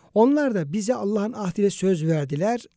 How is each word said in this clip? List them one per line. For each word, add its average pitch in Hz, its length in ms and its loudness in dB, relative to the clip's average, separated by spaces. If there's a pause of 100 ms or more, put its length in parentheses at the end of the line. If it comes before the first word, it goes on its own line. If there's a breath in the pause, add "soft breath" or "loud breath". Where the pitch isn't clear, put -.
(140 loud breath)
Onlar 269 400 4
da 151 180 -2
bize 214 220 -2
Allah'ın 208 380 -2
ahdiyle 202 380 0
söz 180 360 0
verdiler. 160 580 -2 (120)